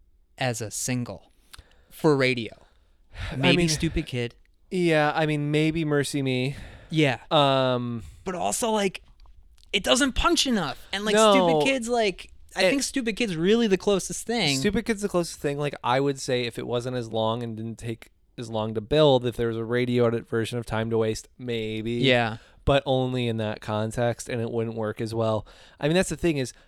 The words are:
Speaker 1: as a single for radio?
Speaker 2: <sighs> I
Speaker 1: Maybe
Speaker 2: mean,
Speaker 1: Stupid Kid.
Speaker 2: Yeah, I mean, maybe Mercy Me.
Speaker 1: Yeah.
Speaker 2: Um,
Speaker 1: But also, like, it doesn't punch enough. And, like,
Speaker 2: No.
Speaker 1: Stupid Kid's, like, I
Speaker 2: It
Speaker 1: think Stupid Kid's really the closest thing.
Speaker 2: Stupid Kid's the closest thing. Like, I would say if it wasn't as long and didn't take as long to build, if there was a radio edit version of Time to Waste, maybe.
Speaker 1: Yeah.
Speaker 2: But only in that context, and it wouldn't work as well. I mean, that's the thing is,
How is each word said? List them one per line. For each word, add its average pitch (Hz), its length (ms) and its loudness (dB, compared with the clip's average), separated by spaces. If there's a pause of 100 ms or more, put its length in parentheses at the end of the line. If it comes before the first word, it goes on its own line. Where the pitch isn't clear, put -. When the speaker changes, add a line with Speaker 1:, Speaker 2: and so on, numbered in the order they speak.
(380)
Speaker 1:
as 123 220 -2
a 104 100 -8
single 120 600 -6 (600)
for 151 260 2
radio? 127 500 0 (300)
Speaker 2:
<sighs> - 360 -12
I 135 40 -8
Speaker 1:
Maybe 175 220 4
Speaker 2:
mean, 170 100 2
Speaker 1:
Stupid 156 380 -2
Kid. 120 280 -6 (360)
Speaker 2:
Yeah, 160 440 2
I 156 120 0
mean, 147 240 0
maybe 156 340 2
Mercy 143 380 0
Me. 131 340 -2 (340)
Speaker 1:
Yeah. 147 280 2 (120)
Speaker 2:
Um, 127 720 2 (220)
Speaker 1:
But 185 100 -6
also, 202 360 -2
like, 202 320 -2 (720)
it 196 120 0
doesn't 254 280 2
punch 330 340 2
enough. 180 320 -2 (140)
And, 202 120 -4
like, 214 100 2
Speaker 2:
No. 214 180 8
Speaker 1:
Stupid 165 340 4
Kid's, 262 220 0
like, 226 420 0 (260)
I 185 80 2
Speaker 2:
It 180 60 4
Speaker 1:
think 277 140 0
Stupid 233 320 -2
Kid's 208 180 -2
really 208 320 4
the 190 100 4
closest 185 500 -2
thing. 175 320 0
Speaker 2:
Stupid 208 260 0
Kid's 208 180 -2
the 202 60 -2
closest 175 320 -2
thing. 143 180 -2
Like, 143 240 -4
I 123 160 2
would 139 220 0
say 123 220 -2
if 117 140 -6
it - 120 -8
wasn't 123 280 -4
as 113 140 -6
long 113 320 -2
and 113 140 -8
didn't 113 220 -10
take 113 320 -10 (280)
as 117 100 -10
long 110 260 -4
to 110 60 -4
build, 135 460 4
if 113 100 -4
there 117 120 -2
was 113 80 -4
a 113 80 -6
radio 123 420 2
edit 113 220 -2
version 117 280 -2
of 117 80 -6
Time 113 260 -4
to 113 80 0
Waste, 110 380 -2
maybe. 113 580 -6
Speaker 1:
Yeah. 120 420 2 (280)
Speaker 2:
But 139 220 2
only 127 400 0
in 113 120 -2
that 107 220 -4
context, 110 680 -2
and 123 120 -4
it 113 120 -4
wouldn't 113 240 -4
work 107 240 -4
as 113 120 -4
well. 110 320 0 (360)
I 147 80 0
mean, 165 80 2
that's 190 140 0
the 156 60 -6
thing 165 200 0
is, 131 160 -4 (160)